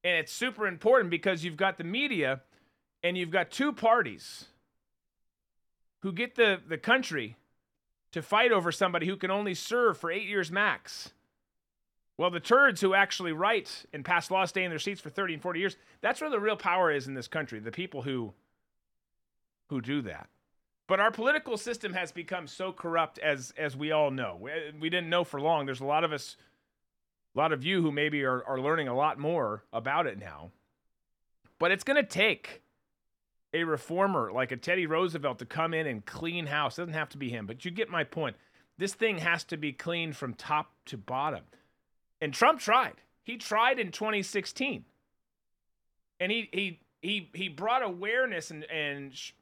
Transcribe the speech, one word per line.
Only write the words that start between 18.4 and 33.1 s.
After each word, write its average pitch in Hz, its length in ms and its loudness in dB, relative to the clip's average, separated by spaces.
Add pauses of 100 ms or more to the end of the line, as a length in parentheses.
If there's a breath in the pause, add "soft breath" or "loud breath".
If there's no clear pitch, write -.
who 135 120 -4
do 135 220 -4
that. 80 260 -12 (580)
But 190 120 2
our 214 120 4
political 247 460 0
system 226 360 -6
has 180 180 -4
become 170 360 -8
so 185 240 -6
corrupt, 165 480 0
as, 139 380 0
as 143 180 -2
we 151 160 -4
all 151 200 4
know. 110 280 -4
We, 123 120 -10 (280)
we 160 100 -2
didn't 175 200 0
know 175 140 4
for 139 180 -4
long. 151 240 2
There's 131 160 -4
a 135 40 -4
lot 151 180 4
of 156 100 0
us, - 240 -10 (1000 soft breath)
a - 40 2
lot 156 120 4
of 135 140 -2
you 180 160 4
who 156 100 4
maybe 147 320 2
are, 127 220 2
are 131 160 -2
learning 151 260 2
a 123 80 -2
lot 143 240 2
more 143 440 0 (100)
about 135 340 0
it 101 120 -6
now. 82 320 -14 (1080)
But 170 120 4
it's 196 120 0
gonna 277 200 4
take - 580 0 (920)